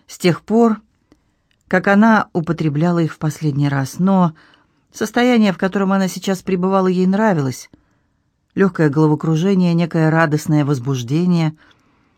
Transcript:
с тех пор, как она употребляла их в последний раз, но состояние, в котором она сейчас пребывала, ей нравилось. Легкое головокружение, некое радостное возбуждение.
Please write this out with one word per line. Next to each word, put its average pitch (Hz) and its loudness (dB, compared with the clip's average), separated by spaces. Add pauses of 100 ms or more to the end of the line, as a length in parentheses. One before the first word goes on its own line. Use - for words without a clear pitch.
с - -20
тех - 0
пор, 220 0 (840)
как 185 -2
она 208 4
употребляла 160 -2
их 160 -2
в - -20
последний 147 -2
раз, 139 -4
но 180 2 (600)
состояние, 226 2
в 175 -6
котором 190 -2
она 190 0
сейчас 185 -6
пребывала, 190 -2
ей 185 0
нравилось. 185 -2 (840)
Легкое 180 0
головокружение, 160 0
некое 165 0
радостное 151 0
возбуждение. 143 -2 (600)